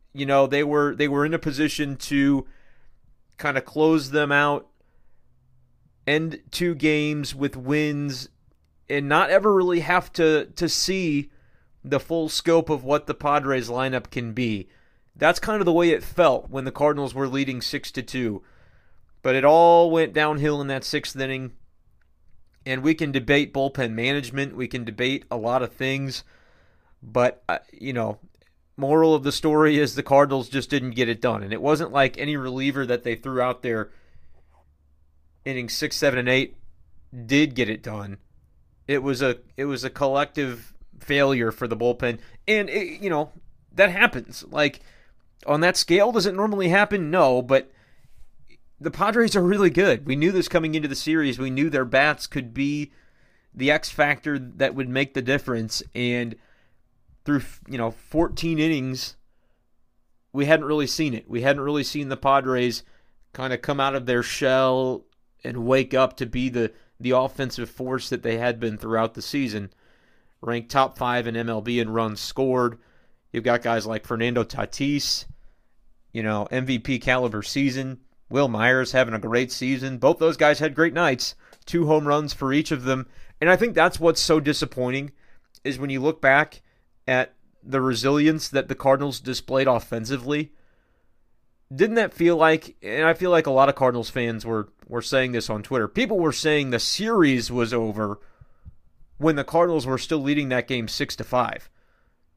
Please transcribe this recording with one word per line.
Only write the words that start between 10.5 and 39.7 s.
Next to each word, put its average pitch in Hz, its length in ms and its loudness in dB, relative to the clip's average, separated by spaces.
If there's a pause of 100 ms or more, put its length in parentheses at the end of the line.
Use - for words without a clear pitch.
see 160 640 -2 (500)
the 135 160 -2
full 160 300 -2
scope 165 420 2
of 139 140 -2
what 147 240 0
the 143 60 -2
Padres 135 560 0
lineup 127 400 -4
can 117 240 -8
be. 107 340 -4 (480)
That's 165 240 2
kind 214 220 -2
of 185 40 2
the 175 60 2
way 170 200 4
it 135 120 0
felt 143 460 2
when 131 160 -8
the 131 80 -8
Cardinals 143 400 0
were 135 160 -4
leading 131 320 -4
six - 300 -8
to 131 120 -8
two. 113 400 -4 (800)
But 131 140 2
it 135 100 2
all 170 460 8
went 160 200 2
downhill 151 480 0
in 139 80 -6
that 135 160 -4
sixth - 340 -6
inning, 131 360 -6 (1120)
and 131 180 -4
we 156 120 4
can 151 180 -4
debate 139 400 0
bullpen 135 400 -2
management, 135 640 -4
we 123 100 -6
can 123 160 -8
debate 123 480 -4
a 120 60 -6
lot 120 260 -2
of 113 80 -8
things, 135 540 -6 (760)
but, 123 460 0
uh, 85 120 -2 (120)
you 131 220 -12
know, 110 260 -6 (580)
moral 156 360 4
of 147 80 2
the 139 100 -2
story 151 460 4
is 147 160 0
the 135 80 -6
Cardinals 139 480 4
just 135 200 -4
didn't 127 260 -4
get 117 140 0
it 117 120 -2
done, 110 220 -2
and 98 100 -8
it 95 80 -6
wasn't 151 300 0
like 135 260 2
any 147 180 -4
reliever 135 480 -4
that 123 200 -2
they 117 120 -4
threw 127 240 -6
out 123 220 -2
there 113 300 -4 (1500)
inning 127 240 -6
six, - 260 -6
seven, 135 220 2
and 123 120 0
eight 131 280 0 (720)
did 143 260 4
get 117 160 0
it 110 140 -6
done. 101 340 -10 (720)
It 139 160 0
was 135 180 -2
a, 123 160 0 (180)
it 135 100 -6
was 135 180 -6